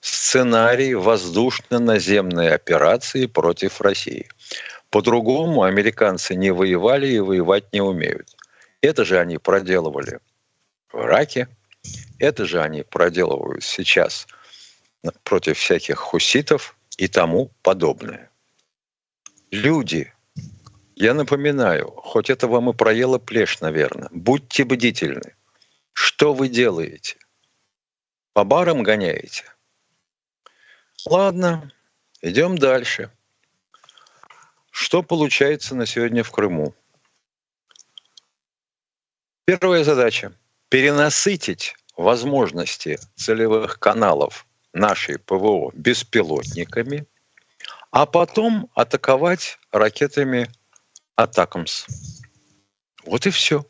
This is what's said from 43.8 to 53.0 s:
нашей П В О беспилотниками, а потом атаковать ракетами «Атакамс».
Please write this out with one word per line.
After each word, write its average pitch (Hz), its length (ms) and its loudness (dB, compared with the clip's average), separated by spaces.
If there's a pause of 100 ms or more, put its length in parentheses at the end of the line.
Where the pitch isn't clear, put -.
нашей 92 440 -2
П - 180 -4
В 95 100 0
О 85 280 0
беспилотниками, 87 1300 -4 (840)
а 139 160 4
потом 214 720 0
атаковать 165 840 0 (140)
ракетами 123 800 0 (640)
«Атакамс». - 720 -2 (1160)